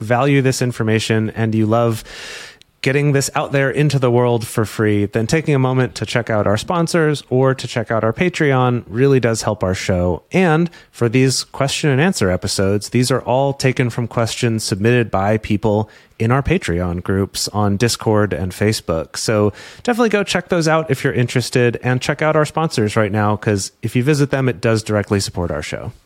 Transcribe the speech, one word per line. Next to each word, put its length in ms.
value 420
this 180
information 760
and 180
you 120
love 360
getting 300
this 240
out 160
there 180
into 300
the 120
world 360
for 180
free, 400
then 220
taking 260
a 60
moment 380
to 100
check 240
out 160
our 100
sponsors 720
or 240
to 140
check 240
out 140
our 80
Patreon 760
really 320
does 240
help 220
our 100
show. 560
And 400
for 160
these 340
question 480
and 100
answer 300
episodes, 600
these 200
are 120
all 300
taken 380
from 160
questions 560
submitted 480
by 280
people 520
in 100
our 120
Patreon 600
groups 460
on 280
Discord 560
and 200
Facebook. 640
So 360
definitely 280
go 120
check 260
those 200
out 200
if 140
you're 100
interested, 720
and 180
check 220
out 140
our 80
sponsors 500
right 180
now, 220
'cause 380
if 140
you 80
visit 260
them, 180
it 120
does 240
directly 340
support 320
our 120
show. 280